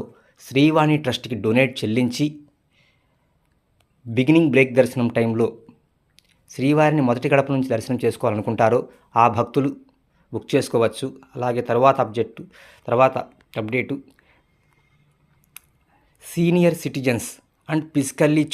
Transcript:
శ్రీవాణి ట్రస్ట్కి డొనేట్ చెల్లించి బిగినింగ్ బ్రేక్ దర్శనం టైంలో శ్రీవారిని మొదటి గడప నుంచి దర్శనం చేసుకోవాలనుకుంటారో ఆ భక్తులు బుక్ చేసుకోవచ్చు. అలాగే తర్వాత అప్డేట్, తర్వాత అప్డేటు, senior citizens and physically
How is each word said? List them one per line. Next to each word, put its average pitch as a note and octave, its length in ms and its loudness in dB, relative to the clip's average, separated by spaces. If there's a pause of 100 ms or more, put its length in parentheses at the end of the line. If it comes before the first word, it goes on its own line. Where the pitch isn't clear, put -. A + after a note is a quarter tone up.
(460)
శ్రీవాణి D3+ 580 2
ట్రస్ట్కి B2 400 -6
డొనేట్ B2 360 2
చెల్లించి B2 460 -2 (1800)
బిగినింగ్ C3+ 460 4
బ్రేక్ C3 260 4
దర్శనం A#2+ 380 2
టైంలో A2+ 300 0 (1080)
శ్రీవారిని D3+ 540 2
మొదటి B2+ 240 -2
గడప C#3+ 220 2
నుంచి C3 200 -2
దర్శనం A#2+ 300 -4
చేసుకోవాలనుకుంటారో A2+ 760 0 (420)
ఆ A#2+ 40 6 (100)
భక్తులు C3 340 -2 (600)
బుక్ - 220 -10
చేసుకోవచ్చు. A#2+ 520 0 (280)
అలాగే B2 360 -4
తర్వాత B2+ 340 4
అప్డేట్, A2 380 -6 (460)
తర్వాత C3 280 2 (440)
అప్డేటు, A#2+ 340 -4 (2250)
senior E3+ 580 2
citizens B2+ 420 -2 (440)
and D#3 140 -2 (100)
physically D3+ 600 0